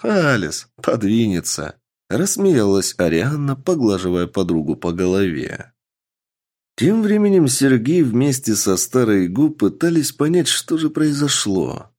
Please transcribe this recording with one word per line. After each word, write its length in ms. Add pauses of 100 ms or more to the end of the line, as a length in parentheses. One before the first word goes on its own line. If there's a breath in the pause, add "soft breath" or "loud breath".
Алис, 680 (120)
подвинется», 1000 (280)
рассмеялась 920
Арианна, 560
поглаживая 720
подругу 480
по 180
голове. 800 (1040)
Тем 240
временем 460
Сергей 560
вместе 520
со 220
старой 500
Гу 220
пытались 640
понять, 360
что 300
же 140
произошло. 1080